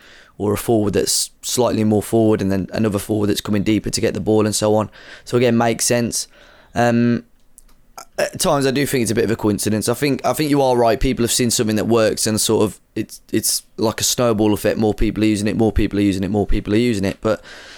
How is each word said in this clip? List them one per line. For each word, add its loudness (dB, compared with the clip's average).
or -2
a -2
forward 0
that's -2
slightly 0
more 2
forward 2
and -2
then -2
another -2
forward -2
that's -2
coming -2
deeper 0
to -6
get 0
the -6
ball 2
and -4
so 0
on. 0
So -4
again, 2
makes 0
sense. -2
Um, 2
at -4
times 2
I 2
do 0
think 0
it's -2
a 0
bit 2
of -2
a 0
coincidence. 0
I 2
think, -2
I 0
think -2
you 2
are 2
right. 2
People 0
have 0
seen 0
something 0
that -2
works, 2
and -2
sort 2
of -6
it's, -10
it's -2
like -4
a -4
snowball 2
effect. 0
More 2
people -2
are 2
using 0
it, -2
more 2
people 0
are 2
using 0
it, -4
more 0
people 0
are 4
using 0
it. -4
But, -2